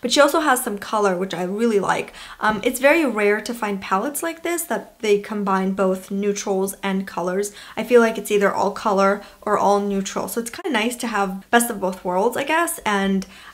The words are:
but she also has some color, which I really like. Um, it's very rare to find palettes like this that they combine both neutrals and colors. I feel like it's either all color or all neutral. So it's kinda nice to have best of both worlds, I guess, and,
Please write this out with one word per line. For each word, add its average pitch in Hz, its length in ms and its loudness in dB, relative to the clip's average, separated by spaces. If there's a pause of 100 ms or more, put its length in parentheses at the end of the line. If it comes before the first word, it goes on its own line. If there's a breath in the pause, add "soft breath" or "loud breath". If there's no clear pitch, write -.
but 240 100 -4
she 285 100 4
also 285 200 6
has 254 240 0
some 208 140 -6
color, 196 380 0
which 196 160 -4
I 185 120 -4
really 208 340 0
like. 170 360 -2 (260 loud breath)
Um, 214 240 0
it's 262 160 0
very 302 260 4
rare 208 360 2
to 240 120 -6
find 208 260 -4
palettes 233 440 -2
like 330 180 -8
this 339 220 -4
that - 340 -6
they 208 220 4
combine 196 540 0
both 190 360 0
neutrals 196 720 -2
and 190 240 -2
colors. 185 460 -4 (240 loud breath)
I 226 80 -4
feel 240 160 6
like 220 180 2
it's 208 140 -4
either 196 200 4
all 202 200 0
color 202 500 2 (200 loud breath)
or 208 140 0
all 202 220 4
neutral. 196 480 -2
So 214 140 -4
it's 233 100 -6
kinda - 200 -8
nice 240 260 0
to 247 100 -6
have 196 460 -4
best 240 180 4
of 202 100 -6
both 190 240 -4
worlds, 196 320 0
I 277 60 -2
guess, 330 420 0
and, 196 400 2 (300 loud breath)